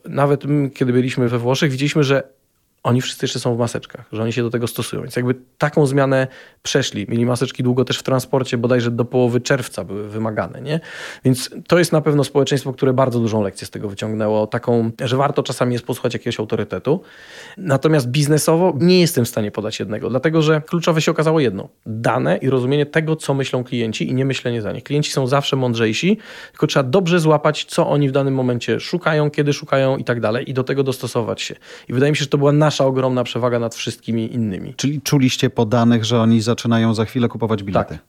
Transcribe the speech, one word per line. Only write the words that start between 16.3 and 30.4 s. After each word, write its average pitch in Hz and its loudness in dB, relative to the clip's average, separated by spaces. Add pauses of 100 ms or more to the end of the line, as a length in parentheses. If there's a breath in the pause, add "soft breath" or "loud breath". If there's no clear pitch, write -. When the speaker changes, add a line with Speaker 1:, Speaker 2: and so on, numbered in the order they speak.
Speaker 1:
autorytetu. 110 -2 (560 loud breath)
Natomiast 151 2
biznesowo 151 2
nie 180 6
jestem 156 4
w - -4
stanie 104 -2
podać 107 -6
jednego, 101 -4
dlatego 160 2
że 156 2
kluczowe 165 0
się 170 2
okazało 156 2
jedno. 98 -2 (160)
Dane 123 0
i 135 -2
rozumienie 135 2
tego, 156 -2
co - -4
myślą 131 -2
klienci 117 -4
i 131 -2
nie 131 0
myślenie 123 -4
za 98 -6
nich. - -10
Klienci 147 -2
są 135 0
zawsze 139 0
mądrzejsi, 123 2 (340 loud breath)
tylko - -2
trzeba 143 2
dobrze 170 2
złapać, 151 2
co - 0
oni 147 2
w - -6
danym 139 0
momencie 123 0
szukają, 151 0
kiedy 147 0
szukają 135 0
i 127 -6
tak 120 -2
dalej, 110 -2